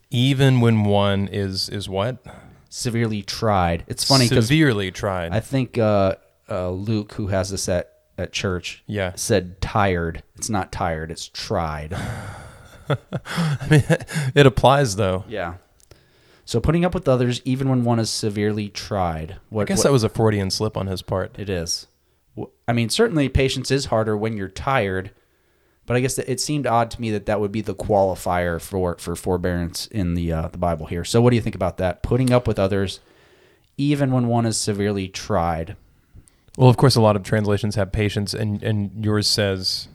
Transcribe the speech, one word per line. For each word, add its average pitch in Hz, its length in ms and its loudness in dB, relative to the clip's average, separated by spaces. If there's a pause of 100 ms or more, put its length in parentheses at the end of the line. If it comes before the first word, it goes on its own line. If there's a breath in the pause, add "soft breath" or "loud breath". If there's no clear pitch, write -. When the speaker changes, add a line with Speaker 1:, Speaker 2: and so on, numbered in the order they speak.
(100)
Speaker 1:
even 131 500 4
when 113 240 6
one 101 440 2
is, 95 400 -4
is 95 200 -8
what? 101 360 -4 (440 loud breath)
Speaker 2:
Severely 113 540 -4
tried. 87 640 0
It's - 160 -8
funny 131 260 4
'cause 123 180 4
Speaker 1:
Severely 120 440 2
tried. 90 420 -4
Speaker 2:
I 104 80 0
think, 127 380 -4
uh, 101 380 2 (320)
uh, 90 220 -4
Luke, 104 420 -4
who 104 160 -6
has 95 220 0
this 95 180 -6
at, 90 240 -2 (260)
at 87 140 -6
church, - 560 -4
Speaker 1:
Yeah. 98 260 -4
Speaker 2:
said 92 460 -2
tired. 90 640 -2 (100)
It's - 160 -8
not 95 220 -4
tired, 82 400 -4
it's - 160 -12
tried. 78 640 -4
Speaker 1:
<laughs> - 960 -12
I 151 840 -4
mean, 151 140 6 (500 loud breath)
it 143 120 8
applies, 127 500 4
though. 95 320 0
Speaker 2:
Yeah. 90 260 -6 (920 soft breath)
So - 160 -2
putting 170 240 2
up 175 80 0
with 180 140 -4
others 123 380 2
even 131 240 0
when 127 160 2
one 117 160 4
is 110 100 -2
severely 104 580 -2
tried. 87 680 -4 (120)
What, 107 140 -2
Speaker 1:
I - 40 2
guess 190 120 0
Speaker 2:
what - 60 2
Speaker 1:
that 143 80 6
was 127 100 4
a 110 60 2
Freudian 104 420 2
slip 107 260 -4
on 98 120 -4
his 92 140 -6
part. - 360 -6
Speaker 2:
It 98 100 -8
is. 87 380 -6 (500)
W-, 113 140 -10 (160)
I 120 60 0
mean, 117 160 0
certainly 160 400 2
patience 131 420 0
is 135 160 2
harder 110 300 0
when 110 200 -2
you're 98 120 -6
tired, 101 640 -2 (720)
but 120 100 0
I 123 40 2
guess 127 160 -2
that 127 120 -4
it 127 120 -4
seemed 147 260 -2
odd 117 260 2
to - 80 -12
me 113 120 -2
that 101 140 -4
that 104 140 0
would 101 120 0
be 110 80 -2
the 98 160 -6
qualifier 90 840 0
for, 90 380 -4
for 87 160 -6
forbearance 87 720 -2
in 90 280 -2
the, 85 180 0
uh, 80 160 -2
the 87 100 -12
Bible 85 280 -2
here. 87 180 -6
So 117 180 2
what 123 80 8
do 120 60 4
you 107 60 0
think 110 120 -6
about 92 220 -2
that? 90 260 -2
Putting 123 300 2
up 123 160 2
with 107 100 0
others 98 400 0 (760 soft breath)
even 143 340 0
when 127 160 2
one 117 200 2
is 110 100 0
severely 101 500 -2
tried. 85 680 -2 (800 soft breath)
Speaker 1:
Well, 127 120 8
of 117 80 8
course, 131 200 6
a 120 40 4
lot 104 160 6
of 95 60 -2
translations 104 540 0
have 95 160 -2
patience, 104 420 -2
and, 104 280 -4
and 104 420 -4
yours 107 220 2
says, 98 680 -2